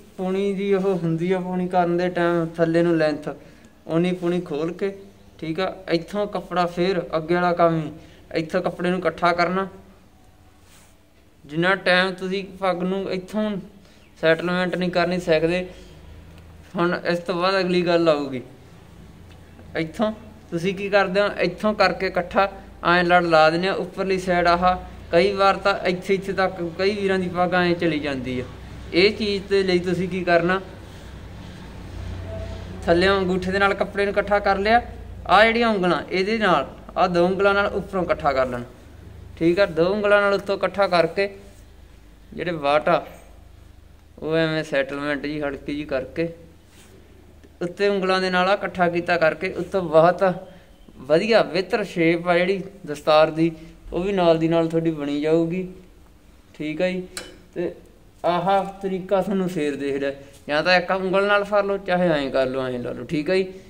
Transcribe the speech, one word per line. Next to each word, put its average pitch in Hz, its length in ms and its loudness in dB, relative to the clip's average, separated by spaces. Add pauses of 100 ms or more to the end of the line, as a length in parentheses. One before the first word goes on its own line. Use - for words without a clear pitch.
(180)
ਪੂਣੀ 196 360 -2
ਦੀ 196 200 0
ਉਹ 190 240 2
ਹੁੰਦੀ 165 340 0
ਆ, 185 80 0
ਪੂਣੀ 180 280 -4
ਕਰਨ 175 300 2
ਦੇ 180 120 0
time 170 380 0
ਥੱਲੇ 165 360 2
ਨੂੰ 170 140 2
length, 151 320 0 (580)
ਉਨੀ 175 260 0
ਪੂਣੀ 175 280 -2
ਖੋਲ੍ਹ 165 320 -4
ਕੇ, 196 220 -4 (440)
ਠੀਕ 160 200 -6
ਆ। 185 140 -2 (180)
ਇੱਥੋਂ 202 360 -2
ਕੱਪੜਾ 175 400 -2
ਫੇਰ 180 380 -2 (120)
ਅੱਗੇ 160 180 0
ਵਾਲਾ 175 180 2
ਕੰਮ 165 280 2
ਹੀ, 147 100 -6 (440)
ਇੱਥੋਂ 165 260 -2
ਕੱਪੜੇ 175 280 -2
ਨੂੰ 185 100 0
ਇਕੱਠਾ 175 340 0
ਕਰਨਾ। 180 340 -2 (1800)
ਜਿੰਨਾ 170 340 0
time 185 360 2
ਤੁਸੀਂ 190 300 -6 (160)
ਪੱਗ 185 240 -2
ਨੂੰ 190 280 -2
ਇੱਥੋਂ 208 380 -4 (680)
settlement 170 560 0
ਨਹੀਂ 180 160 -2
ਕਰਨੀ 175 280 0
ਸਿੱਖਦੇ, 170 460 0 (1120)
ਹੁਣ 175 200 0 (160)
ਇਸ 175 80 0
ਤੋਂ 180 160 -6
ਬਾਅਦ 190 240 0
ਅਗਲੀ 180 220 2
ਗੱਲ 170 280 2
ਆਊਗੀ। 135 320 0 (1400)
ਇੱਥੋਂ 165 340 -4 (400)
ਤੁਸੀਂ 170 240 -4
ਕੀ 196 140 -6
ਕਰਦੇ 196 320 2
ਹੋ, 202 60 2 (120)
ਇੱਥੋਂ 185 340 -2
ਕਰਕੇ 190 340 0
ਇਕੱਠਾ 180 400 0 (400)
ਐਂ 175 160 4
ਲੜ 175 200 6
ਲਾ 160 260 6
ਦਿੰਦੇ 175 200 0
ਹੋ 196 60 -2
ਉੱਪਰਲੀ 190 440 -4
side। 175 280 0
ਆਹ 170 180 4 (460)
ਕਈ 185 220 4
ਵਾਰ 196 240 4
ਤਾਂ 196 220 2
ਇੱਥੇ, 180 340 -2
ਇੱਥੇ 190 200 -4
ਤੱਕ 180 280 -2 (160)
ਕਈ 196 180 0
ਵੀਰਾਂ 190 240 0
ਦੀ 180 100 -2
ਪੱਗ 180 240 0
ਐਂ 175 200 4
ਚਲੀ 165 260 0
ਜਾਂਦੀ 127 400 -4
ਆ। 123 40 -4 (500)
ਇਹ 190 200 4
ਚੀਜ਼ 202 360 -4
ਦੇ 196 140 2
ਲਈ 180 160 2
ਤੁਸੀਂ 180 300 -2
ਕੀ 185 140 -4
ਕਰਨਾ, 175 360 2 (2250)
ਥੱਲਿਓਂ 185 340 4
ਅੰਗੂਠੇ 185 320 0
ਦੇ 196 80 0
ਨਾਲ 196 140 2
ਕੱਪੜੇ 196 320 -2
ਨੂੰ 202 80 -2
ਇਕੱਠਾ 202 260 2
ਕਰ 196 180 0
ਲਿਆ, 220 240 4 (460)
ਆਹ 196 180 8
ਜਿਹੜੀਆਂ 226 240 2
ਉਂਗਲਾਂ 180 340 2
ਇਹਦੇ 190 340 -2
ਨਾਲ, 180 300 2 (300)
ਆਹ 185 100 4
ਦੋ 175 180 4
ਉਂਗਲਾਂ 190 280 2
ਨਾਲ 202 140 2
ਉੱਪਰੋਂ 190 360 -4
ਇਕੱਠਾ 156 300 0
ਕਰ 131 120 2
ਲੈਣਾ, 120 180 -6 (720)
ਠੀਕ 170 220 2
ਆ। 202 80 6
ਦੋ 165 180 2
ਉਂਗਲਾਂ 202 360 4
ਨਾਲ 202 120 2
ਉੱਤੋਂ 196 240 -2
ਇਕੱਠਾ 190 300 0
ਕਰਕੇ 175 420 2 (1040)
ਜਿਹੜੇ 160 200 -6
ਵਾਟ 151 360 2
ਆ 151 160 2 (1120)
ਉਹ 156 160 -4
ਐਵੇਂ 160 280 0
settlement 143 600 -2
ਜੀ 151 160 -6
ਹਲਕੀ 143 340 -6
ਜੀ 147 100 -6
ਕਰਕੇ 143 420 -4 (1300)
ਉੱਤੇ 175 260 -2
ਉਂਗਲਾਂ 190 340 2
ਦੇ 185 80 -2
ਨਾਲ 180 180 2
ਆਹ 196 60 4
ਇਕੱਠਾ 180 360 0
ਕੀਤਾ 170 280 0
ਕਰਕੇ 160 360 0
ਉੱਤੋਂ 185 300 -4
ਬਹੁਤ 165 400 4 (760)
ਵਧੀਆ 185 440 4
ਬਿਹਤਰ 180 400 -2
shape 170 440 0
ਆ 175 100 4
ਜਿਹੜੀ 185 240 0 (260)
ਦਸਤਾਰ 156 440 4
ਦੀ, 165 200 0 (420)
ਉਹ 175 100 -4
ਵੀ 202 80 -2
ਨਾਲ 170 260 4
ਦੀ 160 100 0
ਨਾਲ 165 200 2
ਤੁਹਾਡੀ 165 240 0
ਬਣੀ 143 300 -4
ਜਾਊਗੀ, 165 460 0 (840)
ਠੀਕ 156 280 -6
ਆ 185 80 2
ਜੀ। 185 140 -4 (520)
ਤੇ 175 160 -4 (520)
ਆਹ 175 260 0 (320)
ਤਰੀਕਾ 185 400 -2
ਤੁਹਾਨੂੰ 190 280 0
ਫੇਰ 147 260 -2
ਦੇਖ 139 200 -4
ਲਿਆ, 139 160 -2 (360)
ਜਾਂ 151 160 2
ਤਾਂ 180 120 4
ਇੱਕ 180 160 2
ਉਂਗਲ 190 360 2
ਨਾਲ 202 160 4
ਫੜ 202 220 2
ਲਓ, 196 120 -2
ਚਾਹੇ 180 320 0
ਐਂ 143 220 0
ਕਰ 131 160 2
ਲਓ, 131 140 -4
ਐਂ 127 180 -4
ਲਾ 123 120 -6
ਲਓ, 123 140 -10
ਠੀਕ 151 240 -4
ਆ - 60 2
ਜੀ। 190 120 0 (220)